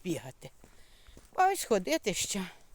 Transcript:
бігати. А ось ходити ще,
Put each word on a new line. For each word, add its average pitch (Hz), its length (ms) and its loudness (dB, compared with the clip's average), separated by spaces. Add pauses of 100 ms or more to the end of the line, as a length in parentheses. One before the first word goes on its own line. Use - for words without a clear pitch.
бігати. - 460 -6 (840)
А 370 140 6
ось 381 160 0
ходити 214 500 0
ще, - 320 -4 (280)